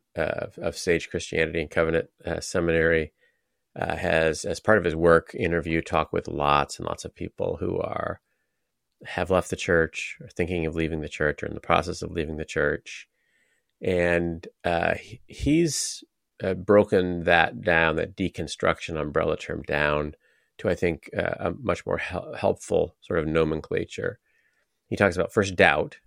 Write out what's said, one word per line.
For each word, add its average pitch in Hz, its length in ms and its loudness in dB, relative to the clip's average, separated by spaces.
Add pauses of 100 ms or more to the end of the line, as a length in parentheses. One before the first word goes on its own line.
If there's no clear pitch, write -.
(180)
uh, 80 40 2
of, - 360 -6
of - 180 -4
Sage 82 320 0
Christianity 82 520 -2
and 78 100 -6
Covenant, 82 400 0 (160)
uh, 82 140 -4
Seminary, 82 720 2 (680)
uh, - 180 -2
has, 80 480 0
as - 160 -4
part 107 180 4
of 90 60 -2
his 80 120 0
work, 82 380 4
interview 82 460 0
talk 78 320 -2
with - 160 -4
lots 71 500 0
and 82 80 -6
lots - 180 -8
of - 100 -14
people 90 460 -6
who 92 180 -4
are, - 420 -6 (840)
have 90 240 -2
left 90 200 4
the 92 60 -6
church, - 640 0
or 95 80 -16
thinking 85 380 -2
of 78 80 -4
leaving 80 260 -2
the 73 80 -6
church, - 340 -2
or - 40 -4
in - 80 -6
the - 60 -10
process 85 420 0
of 82 80 -6
leaving 78 260 -4
the 78 80 -6
church. - 640 -4 (720)
And, 87 680 0 (180)
uh, 85 300 0
he, - 320 -16
he's, - 800 0 (380)
uh, 95 120 0
broken 92 680 4
that 85 380 2
down, 82 340 4
that 80 200 -4
deconstruction 85 840 -4
umbrella 78 360 0
term 78 260 -8
down 73 520 0 (440)
to, 110 100 -4
I 90 60 2
think, - 420 -2
uh, - 220 -2
a 87 140 -4
much - 340 -4
more 90 120 -2
hel-, - 360 -8
helpful 87 680 0
sort - 180 -2
of 78 80 0
nomenclature. 80 920 -2 (680)
He 101 100 -6
talks 92 200 4
about 87 160 0
first 95 240 0
doubt 82 500 4